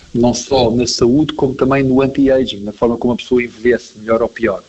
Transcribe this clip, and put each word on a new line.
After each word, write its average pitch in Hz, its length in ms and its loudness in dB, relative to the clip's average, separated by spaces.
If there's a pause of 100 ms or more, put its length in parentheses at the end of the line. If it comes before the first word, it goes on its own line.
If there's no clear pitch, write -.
(140)
não 120 200 2
só 123 380 0
na 120 140 0
saúde, 131 480 2
como 131 220 -2
também 139 280 0
no 131 180 2
anti-aging, 131 580 2
na 104 120 -8
forma 117 260 -2
como 123 160 0
a 107 40 -2
pessoa 123 260 0
envelhece, 113 540 -2
melhor 113 240 -2
ou 113 80 0
pior. 101 400 -4